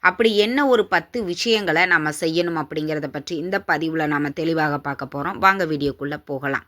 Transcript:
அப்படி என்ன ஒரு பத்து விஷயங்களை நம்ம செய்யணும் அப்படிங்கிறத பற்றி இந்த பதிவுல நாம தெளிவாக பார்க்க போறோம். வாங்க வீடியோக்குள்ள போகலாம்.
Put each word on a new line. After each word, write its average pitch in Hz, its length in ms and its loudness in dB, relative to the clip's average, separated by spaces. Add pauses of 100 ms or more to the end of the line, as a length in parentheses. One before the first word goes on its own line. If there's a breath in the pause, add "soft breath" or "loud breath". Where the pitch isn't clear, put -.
அப்படி 202 380 2
என்ன 247 280 2
ஒரு 233 220 4
பத்து 190 360 -2
விஷயங்களை 180 640 2
நம்ம 160 240 2
செய்யணும் 165 560 -2
அப்படிங்கிறத 156 400 -4
பற்றி 147 300 -8
இந்த 185 300 -4
பதிவுல 160 400 0
நாம 147 240 0
தெளிவாக 156 480 0
பார்க்க 139 360 -6
போறோம். 165 240 -4
வாங்க 190 280 4
வீடியோக்குள்ள 143 580 -4
போகலாம். 139 440 -4